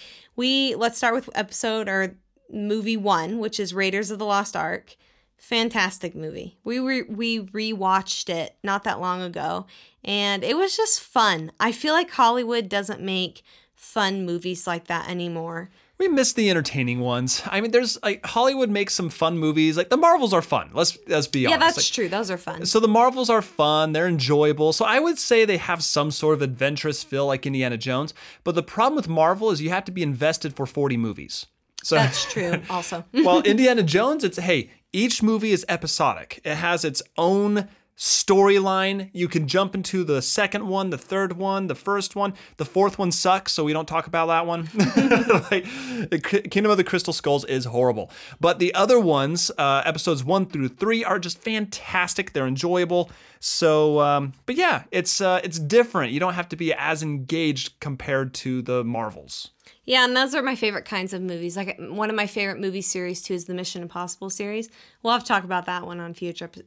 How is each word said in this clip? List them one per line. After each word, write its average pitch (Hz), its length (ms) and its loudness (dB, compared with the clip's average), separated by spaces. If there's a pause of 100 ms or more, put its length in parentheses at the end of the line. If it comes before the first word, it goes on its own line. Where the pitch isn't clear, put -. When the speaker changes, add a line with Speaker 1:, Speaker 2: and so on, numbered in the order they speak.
(360)
Speaker 1:
we, 262 380 0
let's 233 240 -2
start 233 160 2
with 247 200 -4
episode 220 540 -4
or 190 280 -2 (340)
movie 214 460 -2
one, 196 420 0
which 214 200 -6
is 190 160 -6
Raiders 196 360 -2
of 214 80 -8
the 214 80 -6
Lost 202 280 0
Ark. 170 420 -6 (420)
Fantastic 220 760 -2
movie. 156 480 -12
We 240 160 -4
re-, 262 240 -2
we 226 380 -4
rewatched 190 880 -2
it 165 340 -6
not 202 220 -4
that 196 160 -4
long 180 220 -4
ago, 175 440 -6 (380)
and 202 400 -2
it 254 120 0
was 381 200 0
just 440 240 0
fun. 175 580 0
I 226 140 2
feel 302 220 0
like 349 180 0
Hollywood 233 560 2
doesn't 202 320 -4
make 185 420 -4 (320)
fun 196 500 -2
movies 175 440 -4
like 170 180 -6
that 170 220 -6
anymore. 170 600 -6 (300)
Speaker 2:
We 381 80 2
miss 277 260 4
the 220 160 2
entertaining 135 520 0
ones. 123 460 0
I 190 140 -2
mean, 226 120 -2
there's, 240 320 2
like, 208 200 -4
Hollywood 262 460 2
makes 202 240 0
some 175 160 -2
fun 165 260 0
movies. 156 400 2
Like, 175 140 0
the 254 60 4
Marvels 320 360 4
are 170 100 4
fun. 98 320 -2
Let's, 143 220 0 (120)
let's 151 180 2
be 139 140 -2
Speaker 1:
Yeah, 285 140 4
Speaker 2:
honest. 320 220 4
Speaker 1:
that's - 120 0
Speaker 2:
Like, - 60 -4
Speaker 1:
true. 208 140 -2
Those 196 220 -4
are 180 80 -4
fun. 165 260 -10
Speaker 2:
so 220 140 4
the 220 100 6
Marvels 247 400 4
are 220 140 4
fun. 156 520 2
They're 160 140 2
enjoyable. 151 640 4
So - 120 2
I 233 160 4
would 320 180 2
say 226 260 4
they 202 140 2
have 170 240 -2
some 151 300 0
sort 156 220 2
of 147 80 0
adventurous 139 600 -2
feel 139 240 -2
like 135 200 -2
Indiana 131 300 -2
Jones. 127 380 -4 (300)
But 175 100 0
the 170 80 0
problem 247 320 0
with 233 140 -2
Marvel 175 420 2
is 160 100 -2
you 156 100 -2
have 190 160 -2
to 190 60 -8
be 185 120 -2
invested 147 500 0
for 135 120 -4
forty 139 300 0
movies. 110 500 -6 (380)
So 160 120 2
Speaker 1:
That's 135 360 2
true, 170 380 -2
also. 175 380 -6
<laughs> - 40 -20
Speaker 2:
While 190 300 6
Indiana 233 400 6
Jones, 226 400 2
it's, 190 160 -2
hey, 175 320 0 (220)
each 220 280 0
movie 220 300 2
is 185 180 2
episodic. 151 760 -2
It 151 100 -2
has 170 300 0
its 143 180 -2 (160)
own 202 480 2 (560)
storyline. 196 880 4
You 175 160 -2
can 156 200 0
jump 190 260 2
into 185 300 -2
the 143 180 2
second 202 460 0
one, 190 220 0
the 143 80 -4
third 190 360 -4
one, 196 320 -4
the - 80 -4
first 202 400 -4
one. 202 200 -2 (240)
The 156 60 -4
fourth 190 340 2
one 185 140 2
sucks, 190 400 2
so 160 120 -2
we 151 80 0
don't 156 160 -2
talk 160 180 -2
about 165 200 0
that 165 200 2
one. 170 280 -4
<laughs> 220 40 -2 (720)
Like, 185 140 0 (460)
the 165 120 0
K-, - 200 0
Kingdom 208 280 2
of 208 60 6
the 185 80 4
Crystal 180 280 -2
Skulls 143 320 0
is 131 200 -2
horrible. 120 460 0 (300)
But 170 180 2
the 175 160 2
other 214 240 6
ones, 156 600 2
uh, 139 260 4
episodes 156 400 0
one 185 220 2
through 143 220 -4
three, 226 360 -2
are 190 140 0
just 175 240 -8
fantastic. 202 880 -4
They're 135 140 0
enjoyable. 175 640 0 (300)
So, 151 600 2
um, 143 320 2 (140)
but 247 100 -4
yeah, 311 340 2
it's, - 300 0
uh, 185 220 2
it's 165 160 -6
different. 170 540 2
You 143 80 -2
don't 180 140 0
have 175 160 -4
to 160 60 -8
be 160 160 -2
as 151 300 -2
engaged 147 800 -2
compared 135 540 -4
to 127 280 -4
the 123 220 -2
Marvels. 113 680 -8 (340)
Speaker 1:
Yeah, 254 200 2
and 247 120 0
those 262 180 2
are 302 80 0
my 262 120 -2
favorite 214 300 -4
kinds 190 280 -6
of 185 100 -8
movies. 175 340 -8
Like, 196 240 -8
one 208 280 -6
of 220 60 -4
my 208 140 -2
favorite 196 320 -4
movie 190 220 -4
series, 180 380 -6
too, - 140 -6
is 175 120 -8
the 180 80 -8
Mission 180 280 -8
Impossible 175 480 -10
series. 208 380 -8 (340)
We'll 233 100 0
have 240 120 0
to - 40 -12
talk 202 140 2
about 180 240 -4
that 180 200 -6
one 175 120 -12
on 170 160 -10
future 170 300 -10
ep-, 170 120 -18 (100)